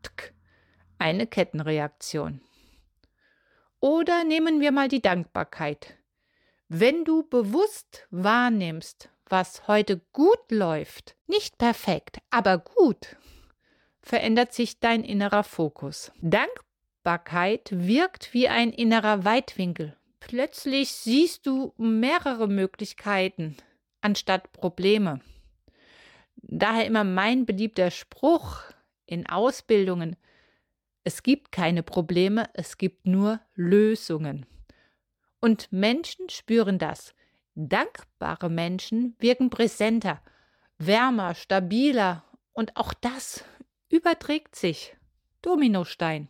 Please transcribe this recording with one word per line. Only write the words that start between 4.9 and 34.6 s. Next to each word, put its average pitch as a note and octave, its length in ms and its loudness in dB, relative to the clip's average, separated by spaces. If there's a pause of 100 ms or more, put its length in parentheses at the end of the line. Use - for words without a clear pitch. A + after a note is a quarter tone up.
Dankbarkeit. E3+ 960 -4 (680)
Wenn B3+ 380 2
du D#4+ 180 2
bewusst B3+ 880 -2
wahrnimmst, G3+ 1000 -2 (160)
was - 420 -4
heute G#3 320 2 (120)
gut F#4+ 380 2
läuft, F3 640 -4 (140)
nicht G#4 280 -4
perfekt, - 640 -2 (120)
aber G3 280 2
gut, - 580 2 (840)
verändert A#3 500 0
sich - 280 -4
dein A#3 240 2
innerer G3+ 400 0
Fokus. - 760 -6
Dankbarkeit F3+ 1500 -2
wirkt A3 640 0
wie B3 140 4
ein A#3 240 0
innerer G#3+ 520 2
Weitwinkel. F3+ 720 -2 (240)
Plötzlich C4+ 720 -4
siehst C#4 540 0
du C4 300 -2
mehrere A3+ 720 0
Möglichkeiten F#3+ 1080 -4 (440)
anstatt F#3+ 520 -2
Probleme. F#3 680 0 (1160)
Daher A3 500 0
immer G#3+ 180 2
mein G#3 420 0
beliebter F#3+ 440 0
Spruch - 720 -2 (440)
in E3+ 220 -8
Ausbildungen: F#3+ 880 0 (880)
"Es - 180 -6
gibt C#4 300 0
keine E3+ 300 0
Probleme, F#3 720 0
es - 240 -12
gibt - 280 -4
nur G3+ 340 2 (140)
Lösungen." F3 920 0 (920)